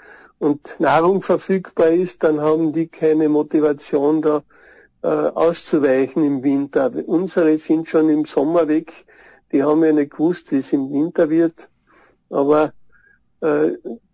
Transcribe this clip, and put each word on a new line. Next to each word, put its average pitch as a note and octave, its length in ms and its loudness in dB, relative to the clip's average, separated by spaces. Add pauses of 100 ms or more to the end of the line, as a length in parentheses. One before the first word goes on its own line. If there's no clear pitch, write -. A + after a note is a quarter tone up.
(380)
und - 400 -4
Nahrung D#3+ 440 2
verfügbar F#3 680 0
ist, F3 320 -2
dann D3+ 180 2
haben D#3 320 0
die D#3+ 140 -2
keine D#3 420 0
Motivation, D3+ 920 0
da, D3+ 200 0 (600)
äh, - 60 -2
auszuweichen D3+ 1160 0
im C#3+ 180 -2
Winter. C#3 480 0 (160)
Unsere E3 520 0
sind D#3+ 300 -2
schon D#3+ 200 2
im D3+ 160 2
Sommer D#3 440 0
weg. D#3 360 -4 (480)
Die C#3 120 2
haben D3+ 200 2
ja D#3 80 4
nicht D3 200 0
gewusst, E3+ 400 -4
wie C#3 60 0
es - 140 -4
im C#3 180 -2
Winter D#3 380 0
wird. E3 400 -2 (640)
Aber, D3 420 0 (680)
äh, D3+ 320 0 (420)